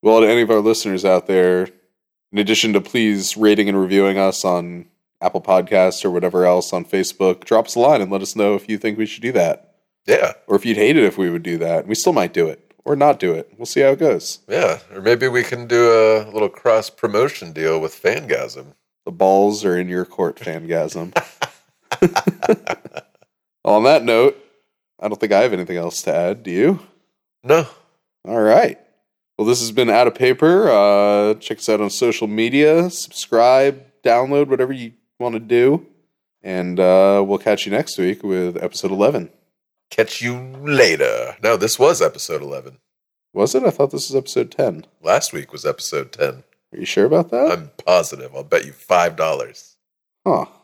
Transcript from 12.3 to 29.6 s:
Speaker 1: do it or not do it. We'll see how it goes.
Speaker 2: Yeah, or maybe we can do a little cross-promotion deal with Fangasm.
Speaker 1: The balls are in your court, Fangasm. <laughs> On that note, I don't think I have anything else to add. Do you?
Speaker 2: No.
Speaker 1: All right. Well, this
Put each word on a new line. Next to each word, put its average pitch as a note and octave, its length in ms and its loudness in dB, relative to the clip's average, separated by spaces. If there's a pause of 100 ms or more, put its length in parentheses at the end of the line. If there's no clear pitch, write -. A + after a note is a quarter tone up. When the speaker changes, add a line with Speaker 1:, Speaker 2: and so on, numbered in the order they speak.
Speaker 1:
do E2 140 0
it - 260 -14 (100)
or C#3+ 120 -2
not C#3+ 240 2
do F2 120 0
it. D#2+ 240 -6
We'll A#2 100 -14
see - 140 -2
how C3+ 100 4
it C#3 100 0
goes. C3 480 -2
Speaker 2:
Yeah, G#2+ 320 -2 (120)
or G2 80 -16
maybe A#2+ 280 0
we A#2+ 160 -2
can A#2+ 240 -10
do A#2+ 220 4
a A2 420 4
little G#2+ 160 -2
cross-promotion A2 1040 -2
deal D#2+ 280 -2
with D#2+ 200 -10
Fangasm. D2 760 -4 (300)
Speaker 1:
The F#2 80 -12
balls G2 520 2
are F2+ 140 0
in F2+ 100 -6
your F2+ 160 -4
court, - 320 -6
Fangasm. E2 760 -8 (880)
<laughs> F#3 340 0 (1300)
On G#2 200 2
that C3+ 200 4
note, A#2 320 2 (640)
I G#2 80 -6
don't G#2 100 -6
think G#2+ 140 -2
I G2+ 100 4
have B2+ 100 0
anything F2+ 240 -6
else E2+ 260 -8
to - 120 -4
add. F#2 280 -2
Do F#2 80 -12
you? C#3 300 0 (640)
Speaker 2:
No. C#3+ 240 2 (600)
Speaker 1:
All A2 140 -4
right. A2+ 380 2 (600)
Well, G#2+ 80 -2
this A#2+ 140 0